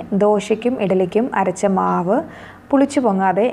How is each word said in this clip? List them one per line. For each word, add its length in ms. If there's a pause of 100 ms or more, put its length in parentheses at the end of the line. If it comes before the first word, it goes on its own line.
(240)
ദോശയ്ക്കും 520 (100)
ഇഡലിക്കും 420 (140)
അരച്ച 240 (140)
മാവ് 380 (540)
പുളിച്ചു 360
പൊങ്ങാതെ 460